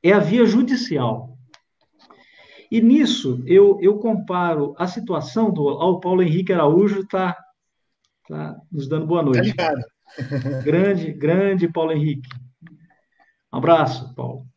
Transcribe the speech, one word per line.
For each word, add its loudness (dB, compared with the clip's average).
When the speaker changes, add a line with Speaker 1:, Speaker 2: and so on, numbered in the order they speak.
Speaker 1:
é 4
a 4
via 4
judicial. -2
E 2
nisso, 2
eu, 6
eu 2
comparo -2
a -2
situação -4
do, -2
ó, 0
o -2
Paulo 0
Henrique 0
Araújo 2
tá, -4
tá -12
nos -10
dando -4
boa 0
noite. 0
Speaker 2:
Tá -2
ligado. -6
<laughs> -6
Speaker 1:
Grande, 0
grande 0
Paulo -4
Henrique. -4
Um -6
abraço, 0
Paulo. -12